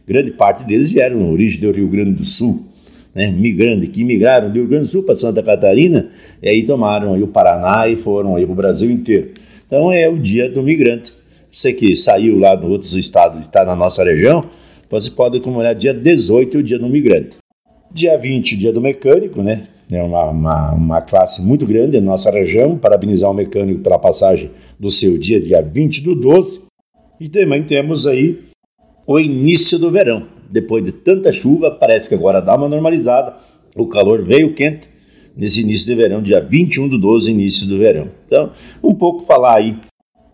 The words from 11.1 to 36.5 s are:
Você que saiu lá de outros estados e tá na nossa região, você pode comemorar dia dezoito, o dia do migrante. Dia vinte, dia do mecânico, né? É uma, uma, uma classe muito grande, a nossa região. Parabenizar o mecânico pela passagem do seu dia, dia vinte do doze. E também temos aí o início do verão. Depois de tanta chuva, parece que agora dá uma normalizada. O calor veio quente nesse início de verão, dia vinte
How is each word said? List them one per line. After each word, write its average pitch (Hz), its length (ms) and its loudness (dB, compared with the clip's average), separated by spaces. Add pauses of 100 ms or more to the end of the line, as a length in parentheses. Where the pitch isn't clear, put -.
Você - 220 -2
que 98 240 0
saiu 104 420 2
lá 95 180 4
de 85 100 -4
outros 92 280 -4
estados 85 500 0
e - 40 -20
tá 98 160 2
na 90 120 -4
nossa 90 260 0
região, 101 420 2 (440)
você 107 220 -6
pode 123 300 -2
comemorar 117 340 -2
dia 120 180 -2
dezoito, 127 680 2
o 143 40 0
dia 117 160 -4
do 120 100 -6
migrante. 123 500 0 (540)
Dia 160 240 0
vinte, 123 400 -4
dia 113 160 0
do 113 80 -2
mecânico, 135 640 0
né? 104 260 -4 (220)
É 87 120 -4
uma, 85 280 -2
uma, 78 420 -2
uma 80 280 0
classe 92 420 0
muito 127 240 0
grande, 117 300 2
a 110 40 2
nossa 95 300 0
região. 104 460 0
Parabenizar 101 540 0
o 98 40 -2
mecânico 98 460 -4
pela 98 180 2
passagem 95 520 0 (280)
do 98 120 -6
seu 90 280 2
dia, 92 220 0
dia 82 220 2
vinte 143 380 -4
do 170 140 -2
doze. 151 500 2 (560)
E 160 80 -12
também 156 360 0
temos 147 420 -2
aí 143 340 0 (680)
o 143 120 2
início 156 600 2
do 170 120 0
verão. 123 360 0 (240)
Depois 110 340 -2
de 90 80 -6
tanta 190 400 0
chuva, 151 380 0
parece 113 380 2
que 117 60 -4
agora 95 260 2
dá 95 140 0
uma 143 140 0
normalizada. 147 680 -2 (380)
O 113 120 -2
calor 104 360 2
veio 147 320 2
quente 151 340 -4 (480)
nesse 104 260 -2
início 104 240 -2
de 120 80 -2
verão, 110 280 0
dia 98 180 2
vinte 143 360 0